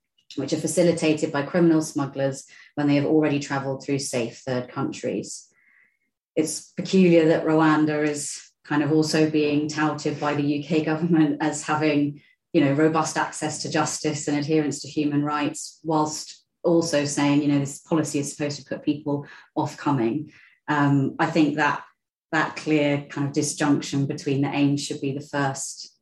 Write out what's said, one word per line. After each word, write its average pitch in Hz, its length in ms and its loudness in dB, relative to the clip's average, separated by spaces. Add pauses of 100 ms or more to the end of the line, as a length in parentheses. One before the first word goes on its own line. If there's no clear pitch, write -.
(340)
which 135 180 -4
are 156 40 0
facilitated 160 760 0
by 143 120 -4
criminal 165 400 4
smugglers 139 640 -4 (280)
when 147 140 0
they 143 80 4
have 139 100 2
already 151 320 4
travelled 135 460 -6
through 139 160 -2
safe 117 380 -4
third 127 300 -4
countries. - 760 -6 (920)
It's - 400 -4
peculiar 175 540 6
that 156 140 2
Rwanda 156 600 2
is - 460 -6 (100)
kind 151 220 0
of 147 80 0
also 156 360 2
being 151 380 2
touted 151 540 -2
by 147 140 0
the 147 100 0
U 147 180 -2
K 156 220 0
government 156 560 2
as 151 240 -2
having, 147 580 0 (300)
you 165 80 4
know, 139 140 4
robust 156 440 2
access - 440 -4
to 147 60 -6
justice 147 600 -2
and 147 100 0
adherence 147 440 0
to - 60 -14
human 147 360 0
rights, 147 580 -6
whilst 156 640 -4 (180)
also 165 420 2
saying, 143 380 2
you 143 60 2
know, 143 100 2
this 135 220 -4
policy 147 400 -2
is 139 100 -6
supposed 147 260 -6
to - 80 -16
put - 200 -10
people 143 420 -2 (300)
off 151 200 -2
coming. 135 540 -2 (380)
Um, 139 500 2
I 165 80 0
think 151 300 2
that 143 260 0 (480)
that 156 240 -2
clear 147 560 0
kind 143 160 -4
of 139 60 -4
disjunction 143 760 0
between 139 360 -2
the - 120 -2
aims 143 300 2
should 147 160 -6
be 139 180 -4
the 143 80 -12
first, - 760 -6